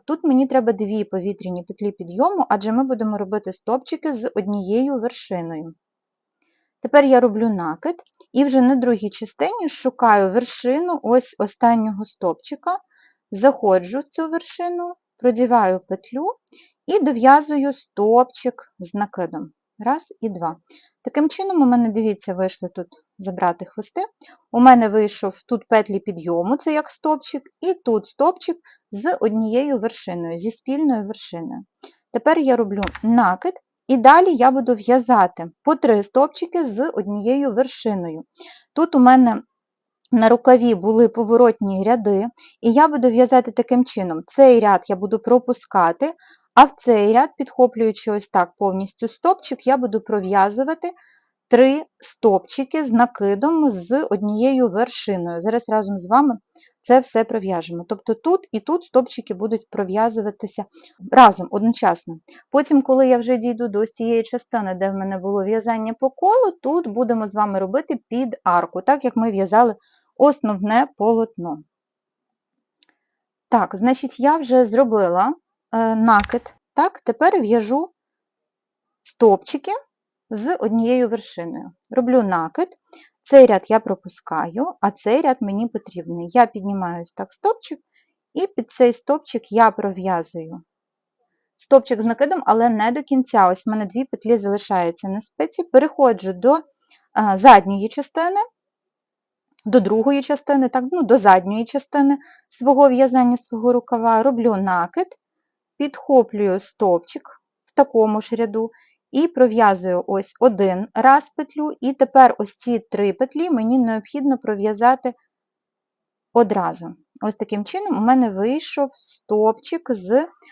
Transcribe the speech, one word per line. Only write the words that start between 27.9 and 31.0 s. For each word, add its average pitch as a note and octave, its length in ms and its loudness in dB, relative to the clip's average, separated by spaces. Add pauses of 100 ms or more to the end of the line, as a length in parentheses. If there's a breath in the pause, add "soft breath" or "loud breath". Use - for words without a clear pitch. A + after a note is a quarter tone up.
стовпчик D#4+ 500 -2 (340 soft breath)
з A#3 240 -4
однією A3+ 640 -2
вершиною, F3 600 -6
зі G3 140 -6
спільною C4 560 -2